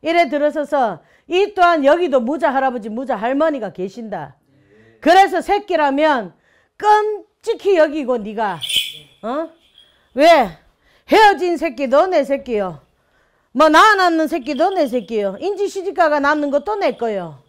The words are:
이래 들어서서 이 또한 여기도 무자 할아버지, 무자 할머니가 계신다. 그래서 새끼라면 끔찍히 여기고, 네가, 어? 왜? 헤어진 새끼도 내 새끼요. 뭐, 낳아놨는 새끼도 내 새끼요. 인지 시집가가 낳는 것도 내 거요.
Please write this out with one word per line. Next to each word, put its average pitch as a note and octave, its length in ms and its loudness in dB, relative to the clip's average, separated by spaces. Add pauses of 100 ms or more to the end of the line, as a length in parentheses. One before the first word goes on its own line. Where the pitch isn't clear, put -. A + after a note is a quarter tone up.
이래 E4 260 2
들어서서 C#4+ 720 -2 (280)
이 G4 260 -2
또한 F4 300 2
여기도 D4 360 2
무자 C4+ 320 -2
할아버지, B3 380 -2
무자 A#3+ 260 -6
할머니가 B3+ 560 -2
계신다. F#3+ 640 -12 (640)
그래서 F4 400 4
새끼라면 C#4+ 920 -2 (420)
끔찍히 G#4 1000 0
여기고, C#4+ 420 0
네가, G3+ 420 -6 (600)
어? C#4+ 260 -6 (680)
왜? C#4 440 4 (500)
헤어진 F4+ 480 4
새끼도 C#4 520 0
내 D#4+ 160 2
새끼요. G#3+ 560 -4 (720)
뭐, D4+ 180 4
낳아놨는 F4 580 4
새끼도 D4 420 -2
내 F4+ 180 0
새끼요. G3+ 520 -4
인지 G4 280 -4
시집가가 E4+ 520 -2
낳는 D4 300 -2
것도 C#4+ 260 -4
내 D#4 200 -4
거요. F#3 420 -8 (100)